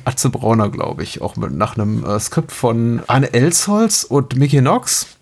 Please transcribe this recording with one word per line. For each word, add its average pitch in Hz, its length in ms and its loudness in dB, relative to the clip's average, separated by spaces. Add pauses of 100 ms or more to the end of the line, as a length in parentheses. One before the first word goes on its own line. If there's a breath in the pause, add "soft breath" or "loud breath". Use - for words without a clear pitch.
Atze - 240 0
Brauner, 110 400 2
glaub - 320 -6
ich, - 180 -10
auch - 160 -6
mit, - 160 -4
nach 87 240 -2
einem, 107 300 -2
äh, 104 140 -2
Skript - 320 -4
von 117 540 0
Arne 135 280 2
Elsholz 170 720 2
und 135 320 0
Mickey 139 240 4
Knox. 170 480 0 (140)